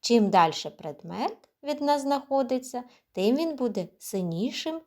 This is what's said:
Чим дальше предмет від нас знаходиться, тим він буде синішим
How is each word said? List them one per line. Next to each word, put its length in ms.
Чим 300
дальше 400
предмет 760
від 180
нас 220
знаходиться, 840
тим 240
він 200
буде 320
синішим 880